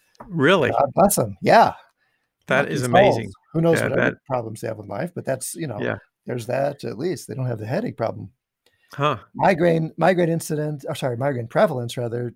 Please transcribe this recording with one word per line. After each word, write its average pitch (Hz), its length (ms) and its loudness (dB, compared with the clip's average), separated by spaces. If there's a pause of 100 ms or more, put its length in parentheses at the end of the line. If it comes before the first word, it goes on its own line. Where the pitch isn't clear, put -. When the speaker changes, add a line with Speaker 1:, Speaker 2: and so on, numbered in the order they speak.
(260)
Speaker 1:
Really? 160 440 4
Speaker 2:
God 127 240 2
bless 190 220 4
'em. 110 240 -2
Yeah. 202 340 6 (720)
Speaker 1:
That 135 160 4
Speaker 2:
Lucky - 100 -6
Speaker 1:
is 151 60 -2
Speaker 2:
souls. 123 80 -2
Speaker 1:
amazing. 120 440 4 (200)
Speaker 2:
Who 160 80 0
knows 165 180 4
Speaker 1:
Yeah, 113 60 2
Speaker 2:
what 113 80 -2
other 123 200 2
Speaker 1:
that - 140 -20
Speaker 2:
problems 117 340 -6
they 117 80 -6
have 110 100 -8
in 104 80 -14
life, 110 280 -6
but 123 100 -8
that's, 131 300 -4
you 160 120 -8
know, 110 140 -8
Speaker 1:
Yeah. 117 180 -4 (280)
Speaker 2:
there's 120 200 -6
that 135 380 -4
at 113 140 -8
least. 160 280 -6
They 113 80 -12
don't 131 120 -6
have 117 120 -6
the 104 80 -10
headache 180 300 -6
problem. 107 340 -6 (600)
Speaker 1:
Huh. 139 260 -2 (160)
Speaker 2:
Migraine, 165 640 2
migraine 170 320 2
incident, 151 600 -4
or 147 60 -8
sorry, 127 220 -4
migraine 123 320 -4
prevalence 143 480 0
rather, 120 400 -4